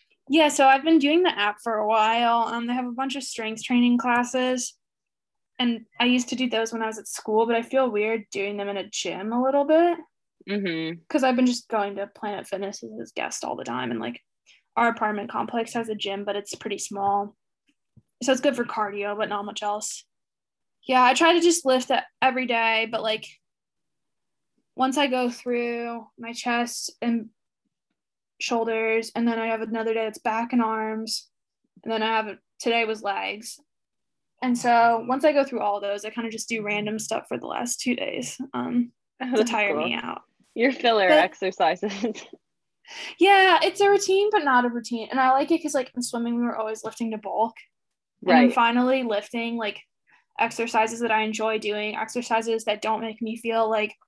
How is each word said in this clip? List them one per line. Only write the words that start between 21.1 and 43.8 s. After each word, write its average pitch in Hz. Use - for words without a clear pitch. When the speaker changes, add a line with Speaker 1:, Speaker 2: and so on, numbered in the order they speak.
Speaker 1:
try 339
to 349
just 339
lift 254
it 233
every 254
day, 226
but, 220
like, 220
once 262
I 285
go 254
through 233
my 233
chest 240
and 233
shoulders, 226
and 233
then 233
I 226
have 226
another 226
day 226
that's 214
back 226
and 240
arms, 220
and 226
then 220
I 220
have, 220
today 233
was 220
legs. 196
And 247
so 233
once 269
I 302
go 277
through 240
all 202
those, 202
I 220
kinda 226
just 214
do 220
random 208
stuff -
for -
the -
last -
two 247
days, -
um, 247
Speaker 2:
Oh, 254
Speaker 1:
to 220
Speaker 2:
that's -
Speaker 1:
tire 208
me 160
Speaker 2:
cool. -
Speaker 1:
out. -
Speaker 2:
Your 240
filler 226
Speaker 1:
But 202
Speaker 2:
exercises. 185
<laughs> -
Speaker 1:
Yeah, 381
it's 359